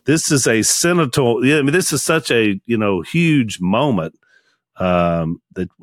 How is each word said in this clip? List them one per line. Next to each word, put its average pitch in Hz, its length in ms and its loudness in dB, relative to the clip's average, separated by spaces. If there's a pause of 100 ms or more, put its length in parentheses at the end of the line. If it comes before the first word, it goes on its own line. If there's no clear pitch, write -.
this 156 260 0
is 143 160 2
a 113 160 2
senatorial, 135 840 0
yeah, 151 120 4
I 143 40 0
mean, 139 100 0
this 180 200 0
is 143 100 -2
such 160 280 -2
a, 110 360 0
you 117 100 -2
know, 101 260 0
huge 147 580 0
moment, 98 580 -2 (580)
um, 85 640 0 (140)
that, 90 140 -6 (140)